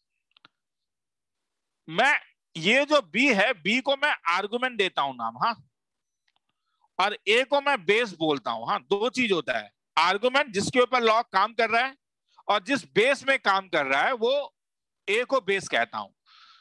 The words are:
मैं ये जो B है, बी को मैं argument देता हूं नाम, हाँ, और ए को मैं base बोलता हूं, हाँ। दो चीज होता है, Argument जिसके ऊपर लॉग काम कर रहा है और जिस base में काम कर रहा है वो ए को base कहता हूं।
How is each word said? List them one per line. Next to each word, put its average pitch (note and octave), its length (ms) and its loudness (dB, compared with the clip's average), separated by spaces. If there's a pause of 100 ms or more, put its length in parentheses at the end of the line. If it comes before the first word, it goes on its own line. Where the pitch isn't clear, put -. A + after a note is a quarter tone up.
(1900)
मैं A#3+ 300 2 (380)
ये A3+ 280 4
जो C#4+ 160 4
B A3+ 320 2
है, G#3 200 2
बी G3+ 280 -2
को C#4 140 0
मैं C#4 200 -2 (120)
argument G#3 500 -2
देता F#3 240 -2
हूं C#3 120 -2
नाम, A#2 240 -8
हाँ, G#3+ 300 -4 (1300)
और G3+ 180 0 (100)
ए A#3 160 4
को C#4+ 180 0
मैं C#4 240 -2
base G#3 280 0
बोलता D3+ 380 -4
हूं, A#2 180 -8
हाँ। G3 120 -2
दो G3+ 280 -2
चीज A#3+ 220 -2
होता C3+ 260 -2
है, G#2 140 -10 (260)
Argument A3 560 0
जिसके G3+ 260 -2
ऊपर B3 220 2
लॉग A3+ 280 2
काम G3+ 240 0
कर A3+ 160 -2
रहा A#3 120 0
है C4+ 140 -6 (520)
और G3+ 160 0
जिस A#3+ 300 -6
base B3+ 340 2
में C4+ 120 0
काम F#3+ 280 0
कर D#3 180 0
रहा C3+ 160 0
है A3+ 120 0
वो B3+ 420 -4 (540)
ए A3 140 0
को C4 180 0
base F#3 260 -4
कहता A#2 300 -2
हूं। G2+ 120 -10 (520)